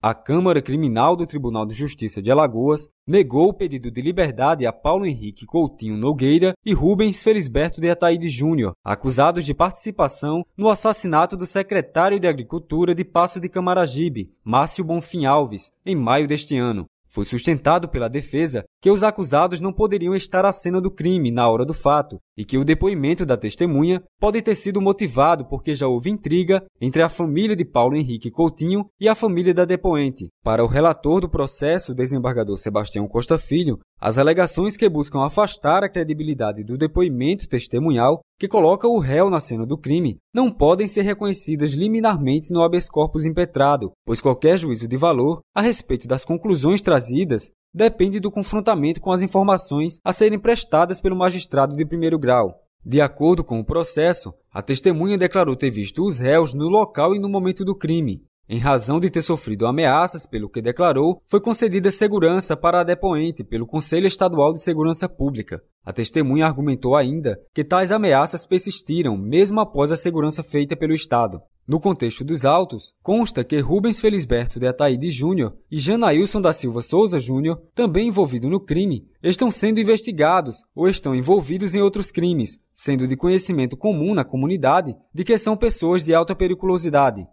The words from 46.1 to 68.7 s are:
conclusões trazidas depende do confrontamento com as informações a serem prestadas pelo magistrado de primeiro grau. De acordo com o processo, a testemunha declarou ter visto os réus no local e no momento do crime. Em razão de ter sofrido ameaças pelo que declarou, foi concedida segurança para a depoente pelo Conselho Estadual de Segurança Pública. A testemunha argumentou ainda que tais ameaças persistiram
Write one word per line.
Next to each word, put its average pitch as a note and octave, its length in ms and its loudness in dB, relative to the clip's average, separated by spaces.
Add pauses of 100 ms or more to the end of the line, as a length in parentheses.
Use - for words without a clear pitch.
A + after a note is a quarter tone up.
conclusões E3+ 560 0
trazidas C3+ 720 0 (220)
depende G3+ 460 2
do G3+ 120 -4
confrontamento F#3+ 720 -2
com F#3+ 120 -2
as F3+ 100 0
informações F#3 800 0
a F#3 100 -2
serem G#3+ 260 4
prestadas F#3 640 0
pelo F#3 140 0
magistrado E3+ 600 0
de D#3 80 -2
primeiro E3 340 0
grau. B2 440 2 (220)
De B2+ 160 2
acordo D3+ 440 2
com A#2 160 -4
o A2 40 -8
processo, D#3+ 680 0 (180)
a G2+ 120 -10
testemunha F3 560 0
declarou F3 360 2
ter C3+ 160 -2
visto G#2 320 -6
os F#3 180 -2
réus C#3+ 340 2
no D3+ 140 -2
local F#3+ 460 2
e G3+ 40 -2
no G3+ 100 -4
momento F#3+ 360 -2
do F#3+ 100 -2
crime. D#3 500 -4 (240)
Em A#2 100 -4
razão C3 400 2
de F3+ 100 0
ter E3 140 -2
sofrido A2+ 420 -2
ameaças D#3 600 0
pelo G#2 220 -8
que A#2 120 -8
declarou, D3+ 640 0
foi G3+ 160 2
concedida G3+ 520 0
segurança F#3 640 2
para E3+ 240 2
a - 20 2
depoente E3+ 600 -2
pelo A#2 200 -4
Conselho D#3+ 440 0
Estadual E3 440 2
de D#3+ 80 -6
Segurança D#3+ 480 -2
Pública. B2 540 -6 (220)
A G2 80 -12
testemunha C#3+ 540 0
argumentou C#3 500 0
ainda C#3 440 0 (140)
que D3+ 80 -2
tais F3+ 300 0
ameaças E3+ 520 2
persistiram E3 720 -2